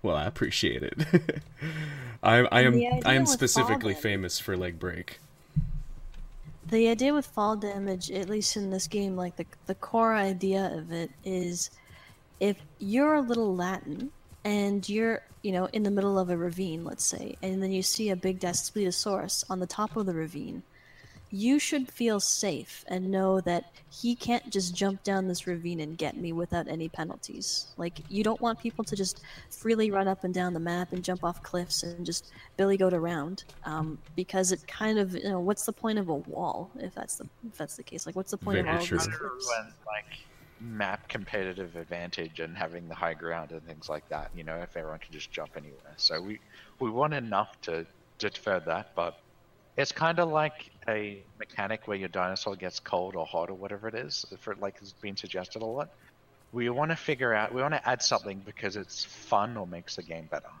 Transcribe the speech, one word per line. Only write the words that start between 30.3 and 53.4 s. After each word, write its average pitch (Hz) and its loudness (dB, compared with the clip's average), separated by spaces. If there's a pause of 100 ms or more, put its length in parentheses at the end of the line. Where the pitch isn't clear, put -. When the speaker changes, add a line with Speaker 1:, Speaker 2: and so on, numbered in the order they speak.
Speaker 2:
down 180 0
the 165 -2
map 175 -2
and 180 -4
jump 180 -2
off 170 -2
cliffs - -2
and 175 -6
just - -4 (240)
billy 196 4
goat 185 6
around, 170 -2 (220)
um, 156 -4 (160)
because 185 2
it - -4
kind 220 0
of, 185 0
you - -4
know, 185 0
what's 202 0
the 220 -2
point 214 0
of 185 0
a 160 0
wall 165 -4
if 185 -8
that's - -6
the, - -12 (180)
if 220 -14
that's 151 -8
the - -16
case? - -10
Like, 170 -10
what's 190 -4
the 208 -4
point 196 2
Speaker 1:
Very 175 2
Speaker 2:
of - -
all 170 2
Speaker 1:
true. - 2
Speaker 2:
these - 2
Speaker 3:
Kinda 107 -4
Speaker 2:
cliffs? 127 -6 (100)
Speaker 3:
ruin, 110 -8 (120)
like, 107 -8 (420)
map 104 -2
competitive 95 -4
advantage 85 -8
and 82 -8
having 85 -6
the 82 -10
high 82 -2
ground 82 -6
and 80 -12
things 80 -14
like 76 -8
that, 76 -6
you 82 -10
know, 80 -6
if 85 -10
everyone 78 -8
can - -16
just 76 -12
jump 78 -10
anywhere. 73 -18
So 80 0
we, 104 -8 (400)
we 123 0
want 143 2
enough 107 0
to 82 -4 (320)
deter 98 0
that, 82 -4
but 85 -2 (560)
it's 139 0
kinda 165 2
like 151 0 (160)
a 104 -2 (160)
mechanic 107 -6
where 104 -2
your 95 -4
dinosaur 95 -2
gets 90 -8
cold 92 -2
or 82 -4
hot 87 -2